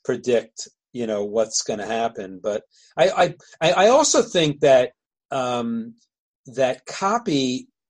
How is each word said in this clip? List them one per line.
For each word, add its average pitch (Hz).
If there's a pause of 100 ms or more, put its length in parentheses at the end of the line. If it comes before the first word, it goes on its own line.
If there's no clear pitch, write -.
predict, 120 (240)
you 120
know, 104
what's 107
gonna 104
happen. 110
But 104 (340)
I, 170
I, 185 (260)
I, 165
I 185
also 285
think 160
that, 131 (380)
um, 120 (520)
that 127
copy 156 (220)